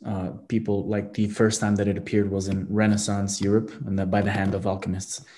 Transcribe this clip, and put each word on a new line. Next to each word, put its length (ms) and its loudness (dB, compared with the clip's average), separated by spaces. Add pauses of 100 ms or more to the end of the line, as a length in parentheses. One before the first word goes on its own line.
uh, 280 -4 (160)
people, 380 0
like, 280 -2
the 140 2
first 320 2
time 160 2
that 120 2
it 80 2
appeared 340 0
was 180 -2
in 200 -2
Renaissance 720 2
Europe, 300 2 (160)
and 120 -2
that 120 0
by 100 4
the 100 2
hand 240 0
of 120 -2
alchemists. 560 -4 (160)